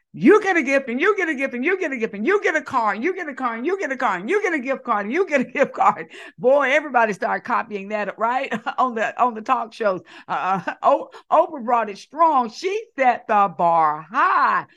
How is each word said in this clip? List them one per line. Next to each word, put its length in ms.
"You 300
get 160
a 60
gift, 260
and 100
you 160
get 140
a 60
gift, 180
and 100
you 160
get 120
a 60
gift, 180
and 100
you 160
get 140
a 80
car, 300
and 100
you 120
get 140
a 60
car, 180
and 100
you 140
get 140
a 40
car, 220
and 100
you 140
get 120
a 60
gift 240
card, 220
and 80
you 140
get 140
a 20
gift 300
card." 380
Boy, 320
everybody 420
started 300
copying 460
that, 280
right? 340
<laughs> 120
On 160
the, 260
on 140
the 60
talk 300
shows. 300
Uh, 380
uh, 160
O-, 280
Oprah 320
brought 260
it 100
strong. 500
She 360
set 300
the 280
bar 460
high. 640